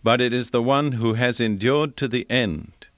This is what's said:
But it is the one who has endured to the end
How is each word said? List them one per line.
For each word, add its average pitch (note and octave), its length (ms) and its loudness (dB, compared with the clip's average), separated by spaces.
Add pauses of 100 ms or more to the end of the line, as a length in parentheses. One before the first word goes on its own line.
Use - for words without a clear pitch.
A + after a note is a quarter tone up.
But A#2+ 200 4
it A#2+ 100 2
is B2 160 -4
the A#2+ 140 0
one C#3 300 2
who A2+ 200 0
has B2 280 0
endured B2 580 0
to C3+ 100 -4
the A#2 220 -4
end G#2 560 -4 (120)